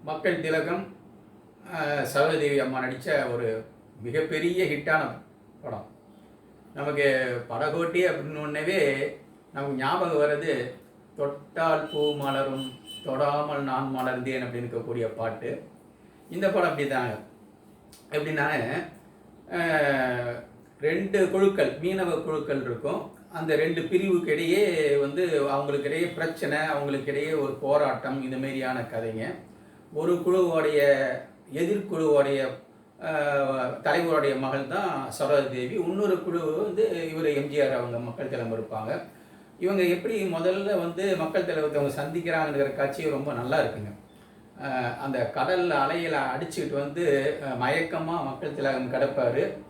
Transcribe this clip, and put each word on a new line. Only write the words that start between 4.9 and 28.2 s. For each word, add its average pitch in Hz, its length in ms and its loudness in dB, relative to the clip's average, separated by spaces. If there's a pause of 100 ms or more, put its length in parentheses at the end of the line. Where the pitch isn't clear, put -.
படம். 117 320 -10 (800)
நமக்கு 139 640 2 (140)
படகோட்டி 165 600 2
அப்படின்னு 151 280 -4
உடனேவே 151 720 0 (460)
நமக்கு 139 220 -4
ஞாபகம் 156 460 2
வர்றது, 147 500 0 (460)
"தொட்டால் 156 760 -2
பூ 147 220 2
மலரும், 135 580 -2 (340)
தொடாமல் 143 540 0
நான் 135 360 -2
மலர்ந்தேன்" 127 480 -2
அப்படின்னு 120 260 -6
இருக்கக்கூடிய 117 360 -4
பாட்டு. 113 560 -6 (680)
இந்த 185 200 0
படம் 175 280 2
அப்படிதாங்க. 131 360 0 (1000)
எப்படின்னா, 151 380 0 (1040)
அஹ், 131 920 2 (380)
ரெண்டு 185 500 2
குழுக்கள், 190 480 4
மீனவ 180 440 0
குழுக்கள் 147 380 -2
இருக்கும். 131 500 -4 (220)
அந்த 160 220 0
ரெண்டு 165 260 2
பிரிவுக்கு 180 500 2
இடையே 160 680 4
வந்து 143 520 2
அவங்களுக்கு 143 400 0
இடையே 160 160 0
பிரச்சனை, 160 520 -2
அவங்களுக்கு 143 540 -2
இடையே 151 220 0
ஒரு 135 200 0
போராட்டம், 139 680 2